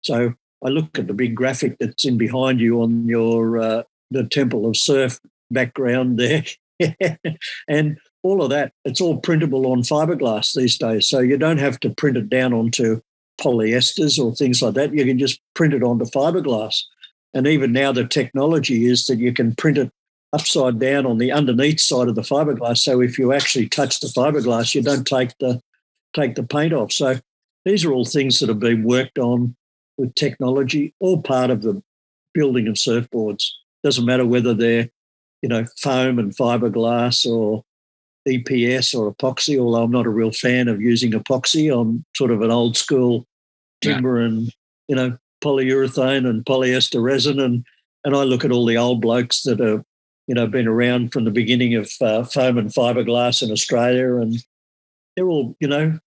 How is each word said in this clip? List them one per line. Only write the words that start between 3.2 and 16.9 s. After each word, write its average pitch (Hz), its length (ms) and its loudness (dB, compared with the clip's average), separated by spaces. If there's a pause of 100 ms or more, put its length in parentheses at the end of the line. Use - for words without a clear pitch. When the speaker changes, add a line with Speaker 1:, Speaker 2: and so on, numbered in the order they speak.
Speaker 1:
uh, 113 240 -2 (260)
the 127 140 -2
Temple 123 420 0
of 113 100 0
Surf 135 440 0 (300)
background 127 720 0
there. 139 240 0 (360)
<laughs> 160 380 0 (500)
And 151 320 0 (240)
all 190 180 2
of 135 80 0
that, 143 240 -2 (120)
it's 131 140 -4
all 165 180 0
printable 139 540 0
on 123 120 2
fiberglass 143 720 0
these 127 220 2
days. 113 300 0
So 139 120 2
you 127 180 2
don't 156 220 2
have 139 220 -2
to 147 100 -2
print 143 260 0
it 104 120 -4
down 127 240 2
onto 113 480 0 (380)
polyesters 123 800 0
or 120 140 0
things 127 280 0
like 110 120 0
that. 139 200 0
You 143 120 2
can 127 140 2
just 135 200 -2 (140)
print 160 200 2
it 123 100 0
onto 120 220 0
fiberglass. 135 760 -2 (540)